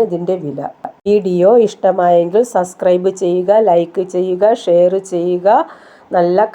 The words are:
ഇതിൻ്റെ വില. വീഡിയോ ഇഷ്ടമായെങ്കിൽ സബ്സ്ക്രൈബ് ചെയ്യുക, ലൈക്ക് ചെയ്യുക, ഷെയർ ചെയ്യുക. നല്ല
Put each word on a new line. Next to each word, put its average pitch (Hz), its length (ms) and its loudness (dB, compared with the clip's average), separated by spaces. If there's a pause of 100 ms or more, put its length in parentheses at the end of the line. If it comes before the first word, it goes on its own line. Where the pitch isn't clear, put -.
ഇതിൻ്റെ 175 280 -4 (100)
വില. 143 160 -10 (480)
വീഡിയോ 185 400 2 (180)
ഇഷ്ടമായെങ്കിൽ 180 760 0 (100)
സബ്സ്ക്രൈബ് 180 580 0 (120)
ചെയ്യുക, 180 280 -2 (200)
ലൈക്ക് 170 340 -2 (100)
ചെയ്യുക, 185 380 0 (120)
ഷെയർ 180 300 2 (180)
ചെയ്യുക. 180 360 -2 (680)
നല്ല 180 400 0